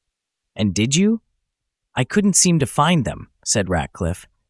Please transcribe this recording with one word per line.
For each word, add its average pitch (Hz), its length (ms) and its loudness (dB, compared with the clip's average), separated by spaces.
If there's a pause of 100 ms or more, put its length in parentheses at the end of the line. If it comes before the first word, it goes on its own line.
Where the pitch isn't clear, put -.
(560)
"And 101 180 -2
did 117 220 0
you?" 214 260 2 (720)
"I 127 80 0
couldn't 202 320 0
seem 170 240 2
to 135 60 0
find 147 400 0
them," - 240 -10 (160)
said 95 240 -2
Ratcliffe. 85 580 -4 (220)